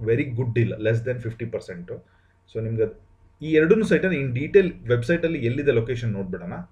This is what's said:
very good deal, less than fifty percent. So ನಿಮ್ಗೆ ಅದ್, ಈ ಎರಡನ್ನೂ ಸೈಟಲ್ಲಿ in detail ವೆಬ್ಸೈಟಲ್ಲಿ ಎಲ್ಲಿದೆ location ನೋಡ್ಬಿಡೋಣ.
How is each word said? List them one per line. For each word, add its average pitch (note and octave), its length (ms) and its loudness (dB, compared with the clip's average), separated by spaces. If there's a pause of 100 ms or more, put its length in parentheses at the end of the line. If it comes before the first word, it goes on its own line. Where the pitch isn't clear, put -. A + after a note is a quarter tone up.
very A#2+ 320 0
good B2 100 -2
deal, A2 300 0
less A2 280 0
than B2 180 -4
fifty A#2 280 -8
percent. F2+ 420 -10 (600)
So A2+ 100 -6
ನಿಮ್ಗೆ A2+ 180 -2
ಅದ್, G#2 100 0 (500)
ಈ D#3 100 -4
ಎರಡನ್ನೂ E3 320 6
ಸೈಟಲ್ಲಿ E3+ 380 2
in C3+ 80 -2
detail D#3 580 2
ವೆಬ್ಸೈಟಲ್ಲಿ E3 500 0
ಎಲ್ಲಿದೆ C3+ 340 0
location A#2 400 0
ನೋಡ್ಬಿಡೋಣ. F#2 400 -8 (200)